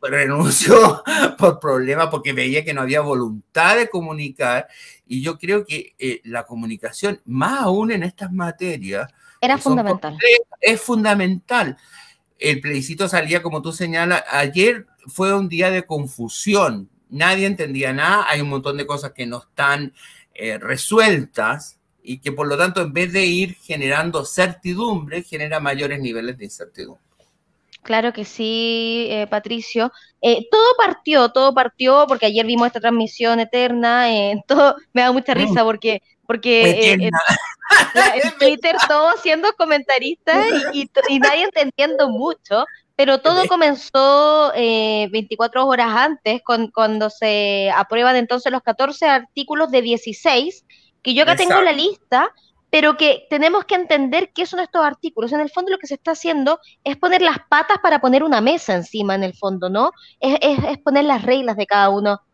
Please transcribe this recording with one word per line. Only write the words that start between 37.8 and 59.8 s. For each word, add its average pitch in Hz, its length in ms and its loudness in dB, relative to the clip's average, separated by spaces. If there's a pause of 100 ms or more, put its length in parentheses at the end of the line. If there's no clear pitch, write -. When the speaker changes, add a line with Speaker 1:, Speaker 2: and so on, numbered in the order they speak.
Speaker 2:
la, 381 120 4 (100)
en 262 60 0
Speaker 1:
<laughs> 302 40 2
Es 320 120 -6
Speaker 2:
Twitter 302 340 4
Speaker 1:
verdad. 339 160 0
Speaker 2:
todos 311 320 2
siendo 339 320 0
comentaristas 311 920 0 (260)
y, 285 80 -4
y 277 60 -6
to-, - 240 0
y 277 80 2
nadie 302 260 2
entendiendo 294 640 0
mucho, 240 560 -4 (320)
pero 269 240 4
todo 339 220 2
Speaker 1:
Sí. 381 60 0
Speaker 2:
comenzó, 294 1040 2
eh, 220 580 0
veinticuatro 226 540 -2
horas 247 280 2
antes, 247 480 0
con, 226 280 -2
cuando 214 400 0
se 202 680 0
aprueban 233 400 2
entonces 247 340 -2
los 254 120 -4
catorce 269 440 -2
artículos 285 640 0
de 254 120 2
dieciséis, 240 840 -2 (380)
que 262 100 -4
yo 269 120 4
acá 339 120 2
tengo 359 240 4
la 359 120 4
Speaker 1:
Exacto. 285 100 0
Speaker 2:
lista, 359 500 -2 (380)
pero 302 260 2
que 302 340 2
tenemos 320 360 0
que 392 100 -2
entender 320 580 0
qué 349 120 -4
son 359 120 -8
estos 349 260 0
artículos. 277 480 -4
En 294 60 -2
el 294 100 -2
fondo 359 220 -6
lo 381 80 -2
que 349 80 -14
se 285 80 -8
está - 160 -8
haciendo 311 480 -2 (240)
es 277 140 -6
poner 359 260 2
las 330 160 2 (100)
patas 330 320 2
para 311 200 4
poner 269 240 4
una 277 160 2
mesa 247 340 0
encima, 196 400 -4
en 196 80 -2
el 185 120 -4
fondo, 185 360 -6
¿no? 233 220 0 (260)